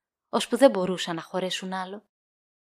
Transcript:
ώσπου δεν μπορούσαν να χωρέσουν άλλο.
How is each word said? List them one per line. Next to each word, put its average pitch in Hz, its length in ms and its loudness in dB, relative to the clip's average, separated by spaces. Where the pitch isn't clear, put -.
ώσπου - 280 -2
δεν 269 120 10
μπορούσαν 185 460 -4
να 160 60 -8
χωρέσουν 185 520 -6
άλλο. 190 340 -10